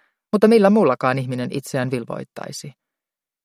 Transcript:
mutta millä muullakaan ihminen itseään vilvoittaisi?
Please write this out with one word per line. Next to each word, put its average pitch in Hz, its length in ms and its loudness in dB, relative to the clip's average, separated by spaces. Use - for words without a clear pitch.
mutta 214 160 4
millä 214 220 6
muullakaan 135 480 2
ihminen 123 340 -6
itseään 131 380 -6
vilvoittaisi? - 840 -12